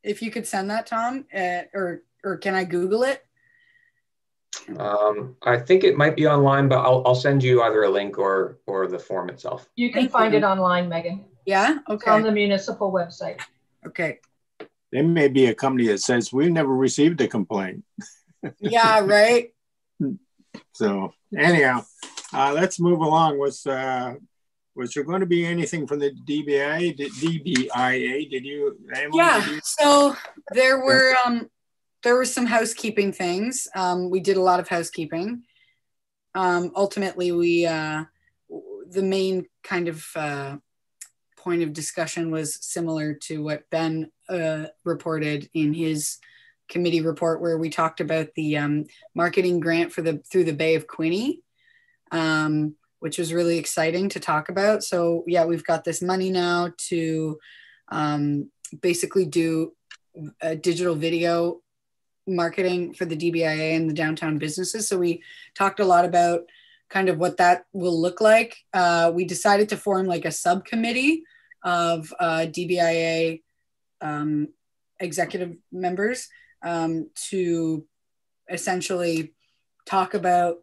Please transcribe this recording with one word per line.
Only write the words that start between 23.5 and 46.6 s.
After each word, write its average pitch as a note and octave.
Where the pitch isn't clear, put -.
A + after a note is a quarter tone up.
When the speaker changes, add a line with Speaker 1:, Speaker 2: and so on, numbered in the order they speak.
Speaker 4:
uh, C3
was B2
there C#3+
going F3
to F#3
be E3+
anything E3+
from D3
the C#3+
D C#3+
B C#3+
I D3
A? F3
Did, C3+
D E3
B C3
I B2+
A, B2+
did C3
you, C#3+
Emily, D3
Speaker 1:
Yeah, E4
Speaker 4:
did -
you D#3
Speaker 1:
so C#4+
there B3+
were, C4
um, A#3+
there B3
were B3+
some B3
housekeeping A3
things. F#3+
Um, F3+
we F#3
did F#3+
a F#3
lot F3+
of E3
housekeeping. F3
Um, F3+
ultimately, F#3+
we, E3+
uh, D#3
w-, -
the F#3+
main F#3+
kind F3
of, D#3
uh, C#3+
point E3+
of D3+
discussion E3
was D#3
similar D#3+
to D3+
what D3+
Ben, D#3+
uh, D#3+
reported D#3
in D#3
his D#3